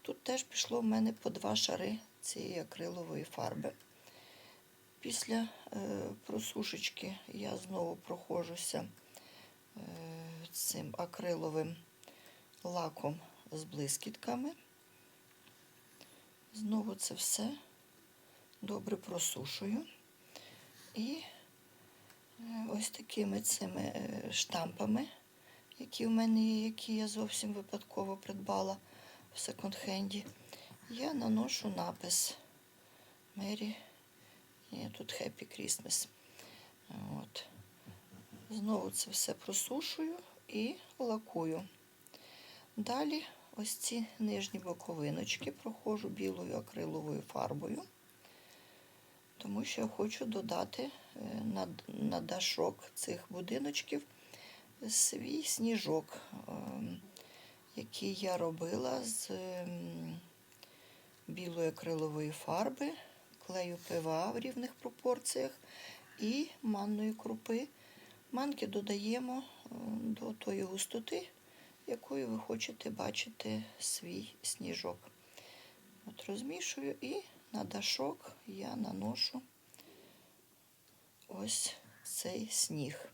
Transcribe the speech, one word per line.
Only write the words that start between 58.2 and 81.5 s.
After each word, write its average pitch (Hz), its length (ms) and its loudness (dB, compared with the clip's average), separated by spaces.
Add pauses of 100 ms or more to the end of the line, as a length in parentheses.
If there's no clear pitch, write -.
робила 160 640 2
з, - 280 -2
ем, 175 880 -4 (1080)
білої 170 420 2
акрилової 156 600 0
фарби, 220 600 2 (560)
клею 180 300 0 (100)
П 170 120 2
В 160 100 2
А 170 220 4
в 240 80 0
рівних 254 340 -2
пропорціях 247 800 2 (680)
і 247 280 4 (140)
манної 214 520 2
крупи. 226 540 0 (640)
Манки 254 360 2
додаємо, 214 760 2 (220)
е, - 40 -12 (320)
до 226 320 0
тої 196 300 0
густоти, 226 640 0 (580)
якою 233 400 0
ви 220 120 2
хочете 226 500 -2
бачити 214 720 0 (160)
свій 190 640 -2
сніжок. - 580 -2 (1080)
От - 200 -10
розмішую 269 760 -2
і 330 200 -2 (300)
на 214 120 0
дашок - 720 0 (100)
я 196 280 -4
наношу 220 640 0 (1900)
ось - 480 0 (280)